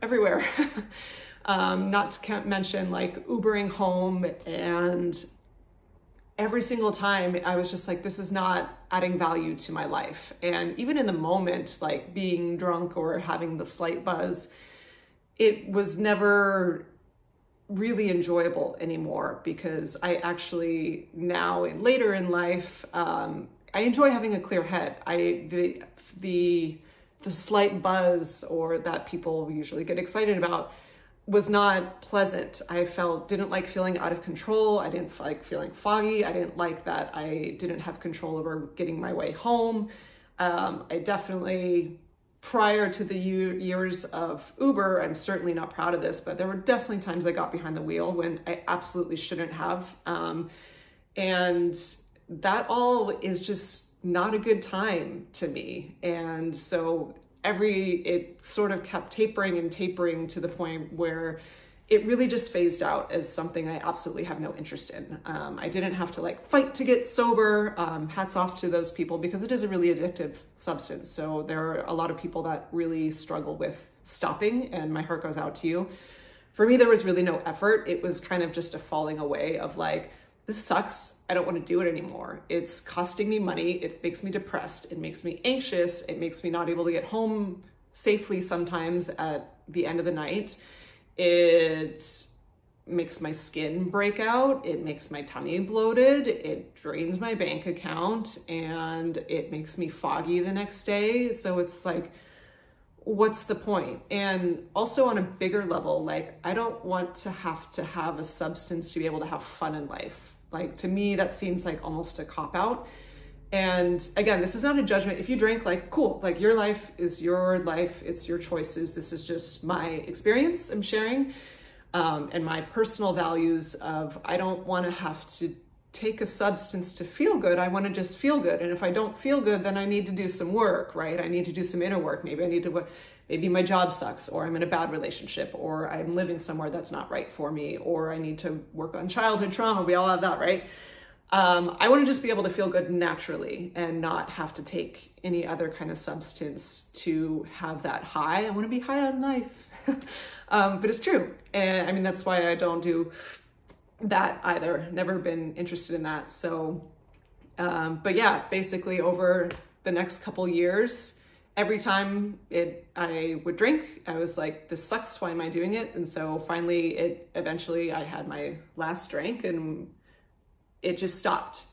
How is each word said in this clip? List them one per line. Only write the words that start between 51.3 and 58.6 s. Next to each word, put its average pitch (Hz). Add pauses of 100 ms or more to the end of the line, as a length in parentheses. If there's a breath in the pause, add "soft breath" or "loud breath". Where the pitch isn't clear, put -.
that 196
all 240 (100)
is 185
just - (180)
not 180
a 214
good 214
time 190
to 170
me. -
And 165
so 165 (280)
every, 190 (100)
it -
sort 208